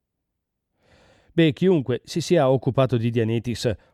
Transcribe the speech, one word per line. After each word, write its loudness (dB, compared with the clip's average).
Beh, 2
chiunque 0
si -8
sia 2
occupato 0
di -2
Dianetics -2